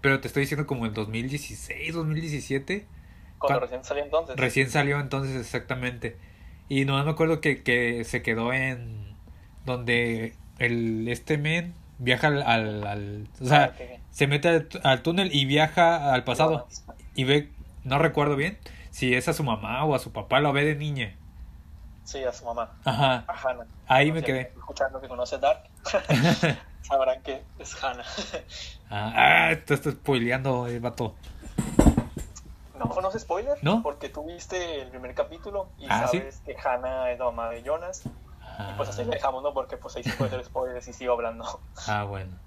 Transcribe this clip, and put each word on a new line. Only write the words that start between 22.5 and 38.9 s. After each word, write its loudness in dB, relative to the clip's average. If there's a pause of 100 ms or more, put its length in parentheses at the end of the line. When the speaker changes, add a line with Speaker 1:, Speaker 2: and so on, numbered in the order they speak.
Speaker 1:
Ajá. 2
Speaker 2:
A -6 (160)
Hannah. -6 (200)
Speaker 1:
Ahí 6
Speaker 2:
No 0
Speaker 1:
me -2
Speaker 2:
sé, -4
Speaker 1:
quedé. 0 (160)
Speaker 2:
escuchando -4
que -14
conoce -6
Dark, 2 (220)
Speaker 1:
<laughs> 2
Speaker 2:
sabrán 2
que -8 (180)
es -12
Hannah. -4 (880)
Speaker 1:
Ah, -4 (400)
ah, 2
te 2
estás 0
spoileando, 2
eh, -4
vato. -4 (1600)
Speaker 2:
No, -2
no 0
es -6
spoiler, -2
Speaker 1:
¿No? 4
Speaker 2:
porque -6
tú -10
viste -6
el -12
primer -12
capítulo -6 (100)
y -16
Speaker 1:
Ah, 2
¿sí? 2
Speaker 2:
sabes -10
que -10
Hannah -2
es -6
la 0
mamá -2
de -10
Jonas. -6
Y -14
pues -4
así -6